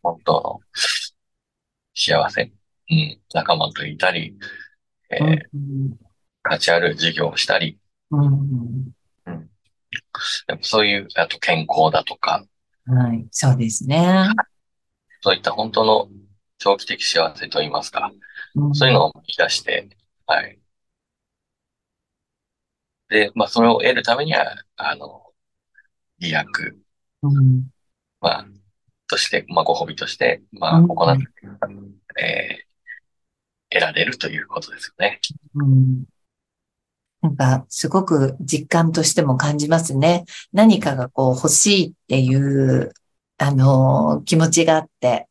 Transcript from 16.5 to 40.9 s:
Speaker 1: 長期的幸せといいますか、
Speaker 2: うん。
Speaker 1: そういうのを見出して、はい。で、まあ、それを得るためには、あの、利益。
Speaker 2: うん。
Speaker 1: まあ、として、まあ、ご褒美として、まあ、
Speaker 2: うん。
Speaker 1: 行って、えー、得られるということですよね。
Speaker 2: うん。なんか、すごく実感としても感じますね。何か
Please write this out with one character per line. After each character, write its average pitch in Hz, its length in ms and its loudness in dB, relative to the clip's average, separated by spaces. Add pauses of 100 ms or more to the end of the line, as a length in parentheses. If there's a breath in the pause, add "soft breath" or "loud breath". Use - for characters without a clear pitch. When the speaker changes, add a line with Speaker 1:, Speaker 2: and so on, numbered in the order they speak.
Speaker 1:
長 98 180 2
期 - 80 -14
的 - 180 -8
幸 82 320 0
せ - 120 -12
と 76 160 -4
い 76 40 -4
い - 40 -8
ま 76 100 -4
す - 100 -12
か、 - 200 -6 (420 loud breath)
Speaker 2:
う 147 160 0
ん。 143 60 0
Speaker 1:
そ 139 100 2
う 131 40 4
い - 20 4
う 117 40 4
の 82 120 4
を - 60 -6 (140)
見 - 80 -10
出 - 140 0
し - 140 -4
て、 - 260 -6 (380)
は 78 160 0
い。 - 160 -18 (2500)
で、 107 240 2
ま 110 120 0
あ、 - 20 -14
そ 117 160 2
れ 117 60 6
を 117 100 4
得 127 120 2
る 120 120 -2
た 117 120 2
め 147 100 -4
に 160 80 -2
は、 - 220 -2 (200)
あ 76 200 -6
の、 - 280 -20 (960 soft breath)
利 175 100 -6
益。 78 80 -2 (840)
Speaker 2:
う 143 180 4
ん。 131 260 4 (540)
Speaker 1:
ま - 200 0
あ、 101 40 -20 (640)
と - 100 -4
し - 120 -4
て、 - 200 -2
ま 82 120 0
あ、 - 20 -2
ご 82 120 0
褒 - 100 -4
美 80 100 -14
と - 120 -10
し - 100 -10
て、 - 240 0 (100)
ま 156 240 -2
あ、 - 20 8
Speaker 2:
う 165 60 8
ん。 175 40 6
Speaker 1:
行 165 260 2
っ 131 40 2 (960)
て、 - 500 -6 (1040 loud breath)
え - 60 -8
ー、 92 40 2
得 - 20 2
ら 80 100 -2
れ 85 140 -2
る - 120 -8
と - 120 -8
い 76 100 -8
う - 80 -12
こ - 120 -10
と - 120 -14
で - 80 -18
す - 80 -14
よ - 120 -20
ね。 196 200 -2 (360)
Speaker 2:
う 147 80 -2
ん。 131 420 4 (1160)
な 160 80 0
ん 135 60 -2
か、 131 340 2
す - 180 -6
ご 190 160 2
く 135 360 2
実 147 280 -4
感 165 240 2
と 160 120 0
し 165 100 0
て 170 80 2
も 135 160 2
感 147 200 0
じ 147 100 -2
ま 165 120 2
す 160 160 -4
ね。 170 300 2 (280 loud breath)
何 208 260 6
か 147 160 -2